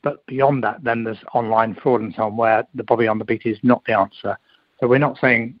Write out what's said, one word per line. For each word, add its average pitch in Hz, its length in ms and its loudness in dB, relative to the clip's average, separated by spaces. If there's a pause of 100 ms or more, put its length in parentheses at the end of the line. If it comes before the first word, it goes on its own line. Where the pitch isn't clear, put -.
But - 240 -6
beyond 135 360 0
that, 107 220 -4
then 117 200 -2
there's 110 140 -8 (140)
online 113 420 0
fraud 120 280 0
and 110 120 -8
so 110 100 -2
on, 107 120 -6
where 113 380 2
the 117 100 -8
Bobby 113 240 2
on 107 100 0
the 107 60 -6
beat 110 220 -4
is 110 160 -4
not 123 240 4
the 110 120 2
answer. 101 400 -4 (400)
So 131 80 0
we're 127 120 4
not 143 200 -2
saying 120 420 0